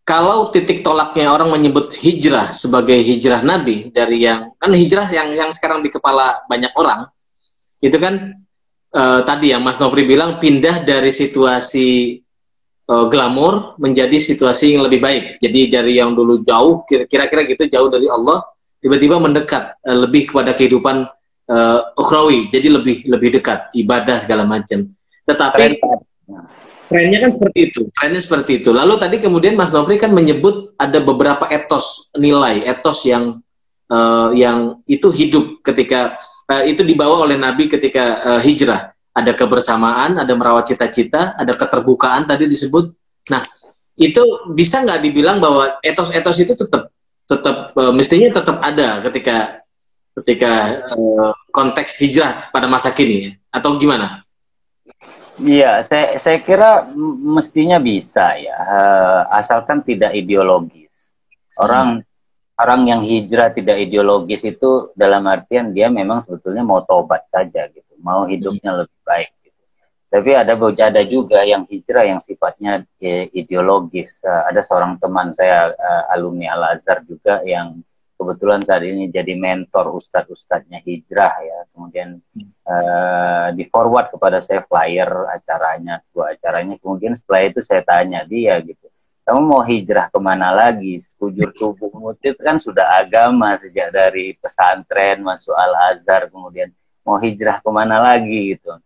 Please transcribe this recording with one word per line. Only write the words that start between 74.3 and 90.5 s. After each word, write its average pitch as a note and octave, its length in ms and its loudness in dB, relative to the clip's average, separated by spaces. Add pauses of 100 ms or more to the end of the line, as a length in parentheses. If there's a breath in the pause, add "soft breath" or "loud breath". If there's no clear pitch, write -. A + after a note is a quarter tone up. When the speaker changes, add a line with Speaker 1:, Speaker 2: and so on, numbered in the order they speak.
Speaker 2:
ada F2+ 160 -2
seorang F2+ 320 -2
teman F2+ 400 -4
saya, F2 320 2
eh, F2 340 -4 (140)
alumni F2 320 -8
Al-Azhar E2+ 560 -4
juga F#2 400 -4
yang E2+ 320 -8 (400)
kebetulan G2 480 -4
saat F#2 160 0
ini F#2+ 320 -8
jadi F2+ 240 -6
mentor F#2 560 -4
ustadz-ustadznya F2 880 -8
hijrah F2 560 -2
ya. E2 220 -12 (100)
Kemudian, F2 480 -14 (160)
Speaker 1:
Hmm. G2+ 160 -18 (160)
Speaker 2:
eh, F2 880 -2
di F2 160 -10
forward A#2 400 0
kepada F#2 320 -2
saya G2 240 -4
flyer F2 400 -2 (240)
acaranya, E2 720 -8
sebuah D#2 320 -8
acaranya. E2+ 480 -8
Kemudian F#2+ 320 -8
setelah G2 320 0
itu G2+ 160 -4
saya F#2+ 240 -2
tanya F2 400 -2
dia G#2 400 -2
gitu, - 240 -20 (320)
"Kamu A#2+ 240 0
mau C#3 160 4
hijrah G#2 480 -2
kemana F#2+ 400 -2
lagi? G2+ 480 0